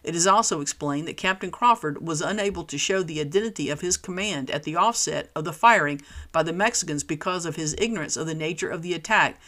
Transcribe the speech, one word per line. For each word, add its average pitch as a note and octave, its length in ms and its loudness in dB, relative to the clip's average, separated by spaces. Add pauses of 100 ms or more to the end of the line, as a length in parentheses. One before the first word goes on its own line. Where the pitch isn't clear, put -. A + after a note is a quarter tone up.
It E3 120 -4
is E3+ 100 2
also G3 360 4
explained D3 460 -4
that C3+ 100 -10
Captain F#3+ 340 -2
Crawford A3+ 540 2
was D#3+ 160 -2
unable F#3+ 420 -2
to C#3+ 140 -8
show F#3+ 260 0
the D#3 180 -4
identity E3 480 0
of D3 120 -4
his F3+ 160 0
command F3+ 520 -4
at D3+ 140 -2
the D#3 120 -4
offset E3+ 600 0
of D#3+ 80 -2
the E3 100 -4
firing D#3+ 480 6 (300)
by D#3+ 100 4
the D#3+ 120 -2
Mexicans F3 500 0
because F3 420 -2
of D#3+ 100 -4
his D#3 220 -4
ignorance G#3 400 -2
of D3+ 80 -4
the E3 80 -2
nature D#3+ 360 -4
of E3 120 -6
the F3 140 -4
attack E3 520 2